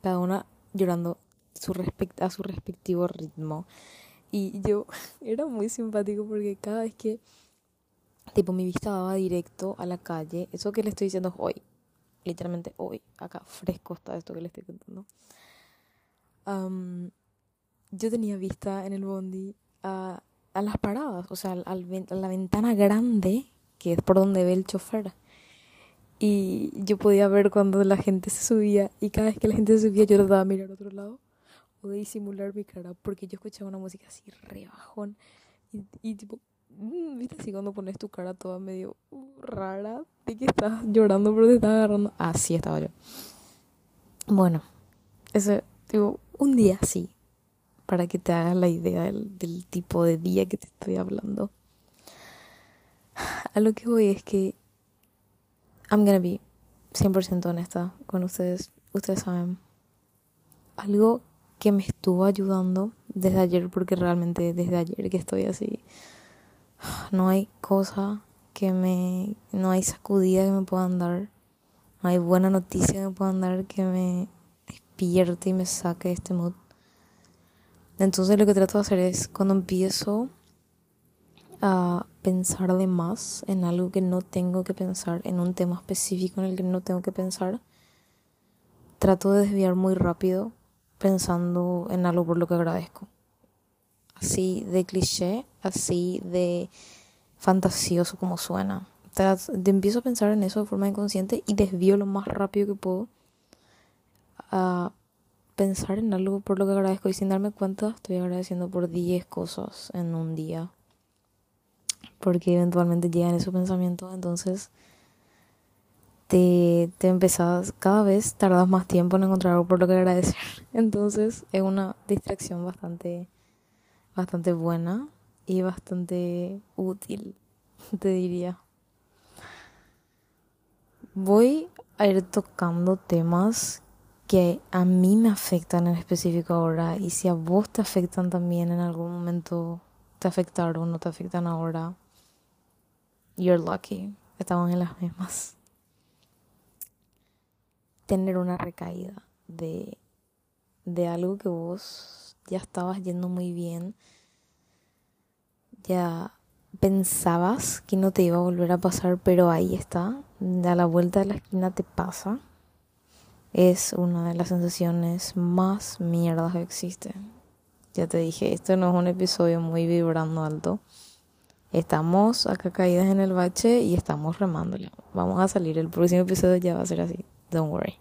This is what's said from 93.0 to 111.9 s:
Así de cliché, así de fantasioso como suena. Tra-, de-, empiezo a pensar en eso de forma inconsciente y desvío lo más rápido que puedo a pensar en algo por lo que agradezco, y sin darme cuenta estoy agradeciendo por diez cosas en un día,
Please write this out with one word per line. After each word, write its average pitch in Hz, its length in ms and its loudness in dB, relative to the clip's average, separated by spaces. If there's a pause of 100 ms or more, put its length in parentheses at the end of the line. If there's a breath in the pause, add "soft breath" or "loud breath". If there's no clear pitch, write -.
Así 185 500 -2
de 185 200 0
cliché, 185 640 -2 (160)
así 180 640 -2
de 175 440 -2 (720 loud breath)
fantasioso 185 800 2
como 180 180 -4
suena. 190 520 -4 (260)
Tra-, 190 220 4 (160)
de-, 190 180 2
empiezo 202 300 4
a - 20 -20
pensar 233 300 0
en 214 100 2
eso 196 180 -2
de 208 60 -2
forma 196 220 -2
inconsciente 202 580 -2
y 208 80 0
desvío 190 420 4
lo 202 100 0
más 196 200 -2
rápido 196 400 -2
que 202 80 -4
puedo 190 340 -4 (1400 soft breath)
a 180 420 0 (640)
pensar 196 420 -2
en 220 140 0
algo 190 280 0
por 196 180 -2
lo 196 80 2
que 196 60 0
agradezco, 190 360 0
y 190 60 0
sin 190 160 -2
darme 196 200 0
cuenta 196 380 -4
estoy 196 280 -6
agradeciendo 180 520 -4
por 180 220 -2
diez 180 340 -2
cosas - 680 -10
en 170 200 -4
un 160 200 -4
día, 165 360 -8 (1500)